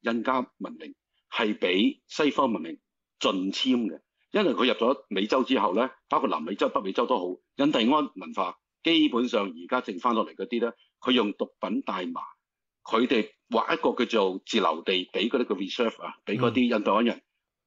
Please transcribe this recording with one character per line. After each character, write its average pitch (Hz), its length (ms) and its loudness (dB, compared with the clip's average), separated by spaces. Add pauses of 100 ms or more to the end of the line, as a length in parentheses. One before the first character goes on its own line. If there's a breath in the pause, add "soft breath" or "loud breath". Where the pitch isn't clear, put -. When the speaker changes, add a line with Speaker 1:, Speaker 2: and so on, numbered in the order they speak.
Speaker 1:
印 117 240 -2
加 131 160 0 (180)
文 - 220 -12
明 113 140 -16 (360)
係 107 260 0
比 98 520 2
西 151 240 0
方 131 200 2
文 95 80 -4
明 80 180 -10 (420)
進 95 320 0
簽 123 340 0
嘅， 80 140 -8 (320)
因 208 120 2
為 175 80 2
佢 110 140 0
入 120 80 2
咗 123 360 0
美 104 180 0
洲 131 160 2
之 135 160 2
後 95 160 0
呢， 127 120 2 (200)
包 147 100 2
括 - 100 0
南 80 140 -4
美 - 140 -6
洲、 139 140 0
北 143 120 0
美 95 100 -6
洲 120 140 0
都 127 120 0
好， 90 60 -4 (300)
印 143 160 2
第 147 80 2
安 113 120 4
文 135 440 0
化 90 220 -4 (260)
基 160 260 4
本 120 200 0
上 110 180 0
而 85 240 -12
家 127 100 0
剩 107 200 -8
返 123 160 2
落 107 100 2
嚟 - 80 -18
嗰 95 140 -8
啲 117 120 -2
呢， 117 120 0 (280 soft breath)
佢 127 120 0
用 104 220 2
毒 - 140 -6 (120)
品 110 220 -4
大 113 200 -6
麻， 85 180 -8 (600)
佢 117 240 0
哋 113 220 0 (220)
劃 110 240 0
一 - 20 2
個 123 280 0
叫 110 160 2
做 95 260 0
自 113 140 0
留 82 220 0
地 101 100 -2 (200)
畀 95 160 0
嗰 135 140 0
啲 - 20 0
叫 107 100 -2
reserve 101 480 -4
啊， 85 120 -12 (120)
畀 101 120 -2
嗰 123 140 2
啲 127 80 2 (160)
印 107 80 -2
第 110 60 2
安 107 140 4
人， 117 120 0
Speaker 2:
嗯。 - 60 -20 (440)